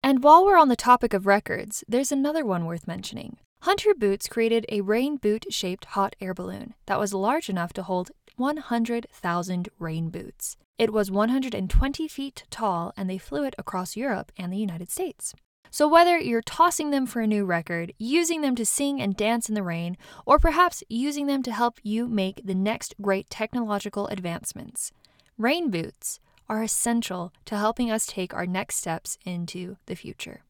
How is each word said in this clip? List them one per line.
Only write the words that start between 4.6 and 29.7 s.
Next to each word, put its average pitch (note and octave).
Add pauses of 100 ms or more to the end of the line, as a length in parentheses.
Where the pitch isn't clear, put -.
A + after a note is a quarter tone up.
a G#3
rain A#3+
boot-shaped G#3
hot G3
air F#3
balloon F#3 (120)
that G3
was G3+
large A3
enough F3
to F#3+
hold F3+ (240)
one C#4+
hundred A#3
thousand F3+ (120)
rain E3
boots. - (220)
It A3+
was G#3
one G#3
hundred C4
and F#3+
twenty C#4
feet C#4
tall, F3+
and F#3
they F#3
flew C#4+
it C4+
across F#3
Europe A3+
and F3+
the F#3+
United F3+
States. - (360)
So D4+
whether E4+
you're A#3
tossing D#4+
them C4+
for A#3
a A3
new G#3
record, E3+
using D#4+
them C4+
to A3+
sing C#4+
and G3
dance A3+
in G#3+
the G#3
rain, E3+ (300)
or D4
perhaps E4+
using C#4+
them C#4
to B3
help A#3
you A3+
make F#3+
the F#3+
next G3
great G3
technological G#3+
advancements, - (460)
rain C#4+
boots - (260)
are A3
essential A3 (140)
to G#3+
helping A3+
us A3
take -
our F3
next F3+
steps -
into F3+ (100)